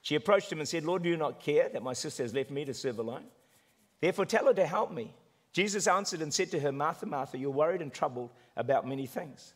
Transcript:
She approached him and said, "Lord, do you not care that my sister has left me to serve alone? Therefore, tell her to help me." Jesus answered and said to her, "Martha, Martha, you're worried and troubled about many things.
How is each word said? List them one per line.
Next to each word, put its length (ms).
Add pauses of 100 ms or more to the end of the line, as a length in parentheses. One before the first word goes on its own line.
She 140
approached 360
him 80
and 80
said, 160
"Lord, 200
do 60
you 80
not 220
care 300
that 140
my 100
sister 300
has 100
left 180
me 140
to 80
serve 260
alone? 260 (760)
Therefore, 240
tell 200
her 80
to 120
help 260
me." 220 (380)
Jesus 360
answered 340
and 120
said 180
to 80
her, 120
"Martha, 340
Martha, 320
you're 120
worried 320
and 100
troubled 380 (260)
about 320
many 200
things. 480